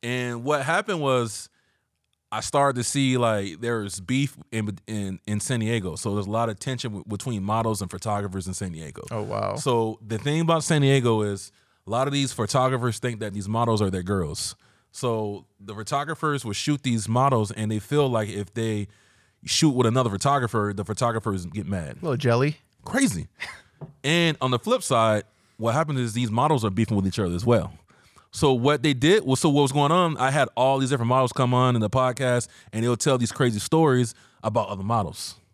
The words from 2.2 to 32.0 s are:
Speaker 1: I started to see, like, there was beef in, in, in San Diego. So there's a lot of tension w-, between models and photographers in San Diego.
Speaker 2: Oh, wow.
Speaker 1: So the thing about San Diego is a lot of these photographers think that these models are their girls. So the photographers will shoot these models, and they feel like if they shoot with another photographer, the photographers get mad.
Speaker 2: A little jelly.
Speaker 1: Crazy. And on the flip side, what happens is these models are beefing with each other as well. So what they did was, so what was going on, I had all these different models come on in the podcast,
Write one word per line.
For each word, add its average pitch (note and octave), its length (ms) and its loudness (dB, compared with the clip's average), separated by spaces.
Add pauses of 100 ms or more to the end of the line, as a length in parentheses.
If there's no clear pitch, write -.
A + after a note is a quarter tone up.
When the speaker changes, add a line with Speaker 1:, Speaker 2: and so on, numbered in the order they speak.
Speaker 1:
I G#2+ 100 -4
started C#3 360 2
to A#2+ 60 -2
see, C3 340 2
like, G2+ 420 0
there A#2 200 -2
was G2+ 200 -8
beef C3 380 -2 (140)
in, G#2 340 -4
in, G2+ 400 -6
in G#2 140 -2
San B2 220 -4
Diego. G#2+ 340 -2
So G#2 180 -4
there's G2+ 140 -2
a - 20 -8
lot A2+ 180 0
of G#2+ 120 -6
tension B2 320 -6
w-, G2+ 160 -10
between G#2 340 -6
models A2 400 -2
and F2+ 80 -8
photographers G2 560 -6
in F#2 80 -8
San F#2 180 -8
Diego. D#2+ 380 -12
Speaker 2:
Oh, A2 140 -6
wow. G2+ 320 -4
Speaker 1:
So A#2 500 -2
the G#2+ 140 -4
thing D3+ 220 -2
about E3 220 2
San D3+ 180 2
Diego A#2+ 420 4
is G2+ 280 -6 (360)
a - 20 -18
lot A#2+ 160 0
of C#3 80 -4
these C#3 180 0
photographers B2+ 680 0
think A#2+ 220 -6
that G#2 120 -8
these G2 160 -6
models A2+ 320 2
are G2 80 2
their F#2 140 -4
girls. F2+ 520 -2 (360)
So G#2+ 540 -4 (140)
the G2+ 140 -14
photographers C#3+ 720 -4
will G#2 80 -4
shoot D3 300 -2
these A2+ 260 -2
models, A#2+ 400 2
and A2 220 -4
they G#2+ 80 -2
feel C#3+ 280 0
like A2+ 220 0
if G#2 240 -6
they A2 360 -4 (540)
shoot - 280 4
with B2 160 4
another A#2+ 240 2
photographer, A2+ 640 0
the G2 100 -6
photographers G#2+ 600 -2
get E2+ 180 -8
mad. E2 340 -6
Speaker 2:
A F3+ 60 -8
little C#3+ 100 -2
jelly. B2+ 420 2 (280)
Speaker 1:
Crazy. F#3 420 0 (760)
And D#3+ 360 2
on C3 120 0
the A#2+ 80 2
flip - 240 0
side, A2+ 400 4 (340)
what A2+ 160 0
happens D3 260 0
is A#2 140 -2
these A#2+ 160 0
models B2+ 340 2
are A2 60 2
beefing G#2+ 260 0
with G2 120 2
each F#2 100 -2
other F2+ 160 0
as F2 120 -4
well. A2 280 2 (580)
So C#3+ 220 4
what B2+ 300 2
they D3+ 100 4
did D3+ 320 4
was, C3 140 2
so E3 100 2
what C#3+ 140 6
was C3+ 80 2
going C#3+ 200 2
on, E3+ 260 4
I C3 120 2
had C3+ 260 2
all C3+ 220 4
these C3+ 140 0
different A#2 180 0
models C3 240 4
come B2+ 180 2
on B2+ 240 4
in A2+ 60 2
the G#2+ 80 0
podcast, B2+ 580 0 (240)